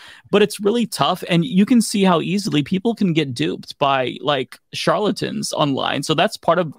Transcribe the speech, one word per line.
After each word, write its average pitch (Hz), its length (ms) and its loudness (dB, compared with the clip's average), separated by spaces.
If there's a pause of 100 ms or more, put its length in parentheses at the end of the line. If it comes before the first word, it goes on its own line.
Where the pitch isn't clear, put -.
(300)
but 208 120 4
it's - 180 -2
really 214 260 0
tough. 160 420 -2
And 170 160 2
you 190 220 2
can 240 160 4
see 202 200 0
how 180 180 6
easily 160 420 -2
people 190 320 -2
can 190 180 0
get 143 220 -2
duped 185 440 -6
by, 135 440 0
like, 135 360 -4 (140)
charlatans 160 800 -2
online. 131 500 -2
So 156 120 0
that's 165 240 0
part 170 200 2
of 160 200 -2